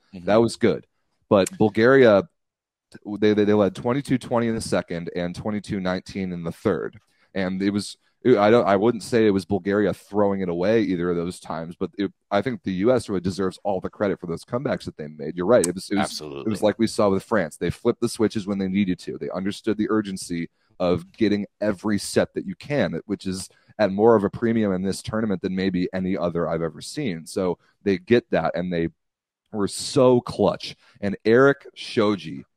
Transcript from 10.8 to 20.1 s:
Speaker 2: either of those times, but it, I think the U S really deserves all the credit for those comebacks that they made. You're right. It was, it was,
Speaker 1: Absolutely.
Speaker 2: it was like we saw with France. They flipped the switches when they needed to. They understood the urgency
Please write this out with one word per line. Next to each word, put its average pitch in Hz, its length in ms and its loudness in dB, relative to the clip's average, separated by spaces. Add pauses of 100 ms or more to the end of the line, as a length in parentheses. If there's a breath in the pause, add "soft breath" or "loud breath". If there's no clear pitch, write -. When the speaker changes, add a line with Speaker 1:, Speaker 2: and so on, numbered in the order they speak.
Speaker 2:
either 90 260 -2
of 87 80 0
those 87 240 -6
times, 82 360 -10
but 90 200 -6
it, 95 160 -4 (180)
I 101 120 2
think 123 200 -6
the 98 100 -4
U 98 200 2
S 120 160 0
really 92 140 -2
deserves 92 400 -4
all 95 180 -2
the 92 80 -10
credit 98 320 -4
for 90 60 -12
those 82 180 -8
comebacks 123 400 -6
that - 140 -12
they 78 80 -12
made. 76 300 -10
You're 87 100 -2
right. 107 200 6
It 90 80 -2
was, 92 140 -12
it 104 60 -4
was, 98 100 0
Speaker 1:
Absolutely. 73 380 -10
Speaker 2:
it 110 60 -4
was 104 140 -4
like 104 160 0
we 113 80 2
saw 104 220 0
with 95 140 0
France. 90 340 -2
They 87 140 -2
flipped - 320 -2
the 117 80 -2
switches 104 360 -2
when 101 120 -4
they 95 100 -2
needed 92 300 0
to. - 180 -12
They 76 140 -8
understood 101 480 -4
the 110 100 -2
urgency 95 600 -4 (280)